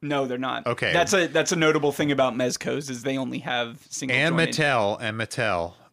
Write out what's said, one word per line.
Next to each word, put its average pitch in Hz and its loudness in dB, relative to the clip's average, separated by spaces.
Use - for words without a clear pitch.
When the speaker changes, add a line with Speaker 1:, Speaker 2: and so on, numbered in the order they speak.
Speaker 1:
No, 143 -2
they're 123 -4
not. 123 -4
Speaker 2:
Okay. 117 0
Speaker 1:
That's 170 2
a, 180 4
that's 160 0
a 180 0
notable 156 2
thing 147 -2
about 131 2
Mezcos 127 -4
is 120 -10
they 135 -4
only 127 -6
have 123 -4
single 131 -2
Speaker 2:
And 160 2
Speaker 1:
jointed. 156 2
Speaker 2:
Mattel, 120 2
and 113 -4
Mattel, 98 -2